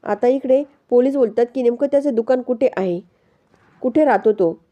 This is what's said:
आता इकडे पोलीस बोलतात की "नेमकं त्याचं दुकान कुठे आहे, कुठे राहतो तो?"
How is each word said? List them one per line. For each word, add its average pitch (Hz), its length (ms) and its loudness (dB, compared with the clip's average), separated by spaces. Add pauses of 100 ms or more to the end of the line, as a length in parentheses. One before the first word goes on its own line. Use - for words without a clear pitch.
आता 208 240 -2
इकडे 262 340 0 (280)
पोलीस 254 260 2
बोलतात 240 380 0
की 269 80 -4
"नेमकं 240 240 0
त्याचं 277 280 0
दुकान 247 280 -2
कुठे 254 340 -2
आहे, 185 240 -4 (840)
कुठे 254 220 2
राहतो 220 280 2
तो?" 180 200 0 (200)